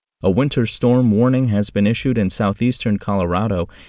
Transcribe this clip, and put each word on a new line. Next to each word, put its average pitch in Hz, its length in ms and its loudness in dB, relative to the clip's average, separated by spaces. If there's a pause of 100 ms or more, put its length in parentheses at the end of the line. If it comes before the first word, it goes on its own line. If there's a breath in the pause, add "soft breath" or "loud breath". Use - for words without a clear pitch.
(240)
A 95 80 2
winter 127 340 0
storm 123 460 2
warning 127 380 2
has 202 200 0
been - 160 0
issued 120 320 -2
in 98 140 0
southeastern 110 680 -2
Colorado, 92 720 -2 (200 loud breath)